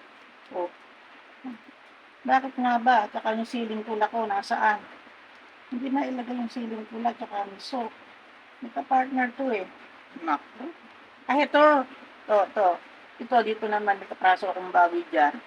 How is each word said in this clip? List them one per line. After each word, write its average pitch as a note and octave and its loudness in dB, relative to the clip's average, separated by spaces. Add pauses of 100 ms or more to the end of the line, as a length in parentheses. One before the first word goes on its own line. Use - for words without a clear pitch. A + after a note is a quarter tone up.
(560)
Oh. - -6 (1500)
Bakit C4 0
nga B3 0
ba? A3+ 4
Tsaka A3 -2
yung A3+ -4
siling A3 -6
pula G#3+ -2
ko, A3+ -2
nasaan? G#3 0 (960)
Hindi B3 -6
na C4+ -2
ilagay B3 -8
yung A#3 -6
siling A3 -8
pula, A3+ -4
tsaka G3+ -8
miso. A3 -8 (720)
May A#3 -14
ka-partner C4 0
to C4+ -4
eh. F#3+ -4 (560)
Naku. - -6 (560)
Ah, B3+ 0
ito. D4 6 (480)
Ito, G3+ 4
ito. G3 2 (500)
Ito, A#3 2
dito G#3+ -2
naman, G#3 0
may F#3+ -14
kapraso F#3 2
akong F3+ -6
bawi F3 4
dyan. D3+ 4 (120)